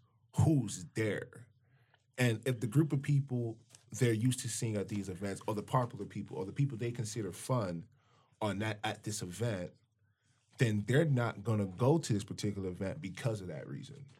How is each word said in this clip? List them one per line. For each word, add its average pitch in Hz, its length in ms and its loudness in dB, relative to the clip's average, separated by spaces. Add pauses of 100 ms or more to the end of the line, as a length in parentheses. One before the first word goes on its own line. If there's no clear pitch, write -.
(440)
who's 147 420 4 (100)
there. - 520 -2 (720)
And 117 280 4
if 127 140 0
the 107 80 0
group 139 260 4
of 139 80 2
people 127 560 0 (340)
they're 120 220 4
used 120 280 2
to 117 80 -6
seeing 110 260 -2
at 95 140 -2
these 101 180 -4
events, 95 400 -6
or 104 80 -2
the 104 80 -2
popular 117 420 0
people, 101 320 -8
or 95 80 -4
the 98 60 -6
people 143 260 0
they 117 140 -2
consider 107 400 -4
fun 92 540 -2 (560)
are 104 120 0
not 107 300 -2
at 107 200 -4
this 104 180 -6
event, 92 500 -4 (840)
then 107 300 4
they're 139 180 6
not 120 380 2
gonna 107 220 2
go 113 320 4
to 160 160 -2
this 101 100 2
particular 98 460 -4
event 90 320 -4
because 98 400 -4
of 90 60 -10
that 71 220 -8
reason. - 340 -12 (160)